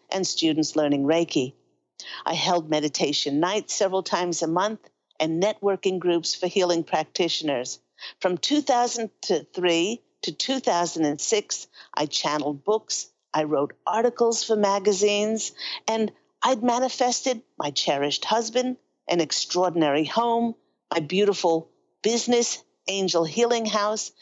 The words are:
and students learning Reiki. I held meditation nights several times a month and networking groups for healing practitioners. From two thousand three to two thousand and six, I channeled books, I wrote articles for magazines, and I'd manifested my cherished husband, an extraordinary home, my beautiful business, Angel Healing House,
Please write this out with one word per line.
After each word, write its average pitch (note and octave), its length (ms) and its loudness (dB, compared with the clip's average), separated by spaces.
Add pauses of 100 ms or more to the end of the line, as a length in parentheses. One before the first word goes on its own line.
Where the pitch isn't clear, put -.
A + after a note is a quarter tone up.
and F#3+ 160 -2
students D#3 500 0
learning C#3+ 280 2
Reiki. D#3 500 2 (720)
I D#3+ 80 -2
held D#3+ 380 0
meditation D3 680 0
nights F#3 360 0
several F#3+ 260 0
times F3 400 -2
a D#3+ 60 0
month F#3+ 320 0 (400)
and D#3+ 220 0
networking G3 580 0
groups E3+ 340 0
for - 140 -4
healing F3 360 2
practitioners. D#3 960 -2 (420)
From F#3 180 0
two D4 220 0
thousand A#3+ 500 0 (420)
three F3+ 480 0 (220)
to - 80 -4
two C4 280 -2
thousand F3 460 0
and D3 160 0
six, - 460 -2 (260)
I D3+ 140 -2
channeled D3 560 -4
books, - 440 -2 (240)
I D#3 120 0
wrote D3 420 0
articles A#3 580 0
for A3+ 120 0
magazines, G#3 960 2 (360)
and A3 240 0 (300)
I'd B3 220 2
manifested B3 800 0 (160)
my D3 100 -4
cherished C#3+ 560 -2
husband, A#3+ 520 0 (300)
an F3 140 2
extraordinary D#3+ 840 2
home, A#3 500 0 (360)
my E3+ 80 -2
beautiful E3+ 680 2 (320)
business, A#3 640 0 (240)
Angel F#3 380 0
Healing A3+ 400 0
House, G#3+ 460 -2 (100)